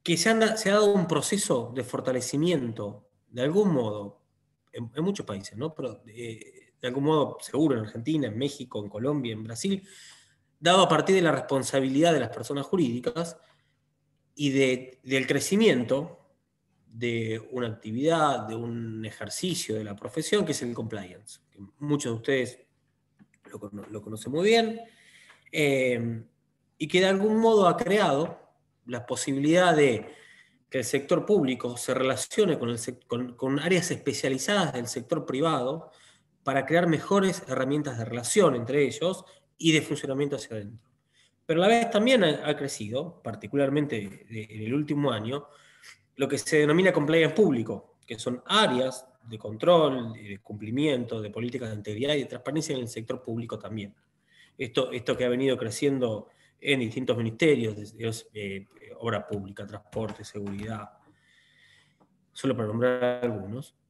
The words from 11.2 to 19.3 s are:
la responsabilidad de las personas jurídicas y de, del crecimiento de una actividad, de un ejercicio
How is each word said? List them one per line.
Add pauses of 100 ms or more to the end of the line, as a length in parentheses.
la
responsabilidad
de
las
personas
jurídicas (1000)
y
de,
del
crecimiento (760)
de
una
actividad,
de
un
ejercicio